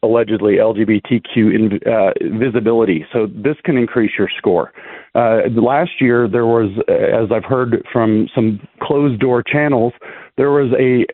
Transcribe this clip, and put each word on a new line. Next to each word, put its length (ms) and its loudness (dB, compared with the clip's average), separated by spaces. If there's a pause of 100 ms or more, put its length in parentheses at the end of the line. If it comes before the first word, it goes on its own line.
allegedly 560 2
L 140 2
G 100 -2
B 240 2
T 120 0
Q 300 0
in, 300 0 (100)
uh, 220 2 (260)
visibility. 760 0
So 140 -2
this 360 -6
can 140 0
increase 400 0
your 200 -2
score. 340 0 (440)
Uh, 260 2 (140)
last 440 0
year, 280 2
there 180 0
was, 240 2 (180)
uh, 60 2
as 380 0
I've 140 -2
heard 460 -2
from 440 0
some 240 0 (220)
closed-door 640 0
channels, 500 0 (440)
there 140 2
was 280 0
a 340 2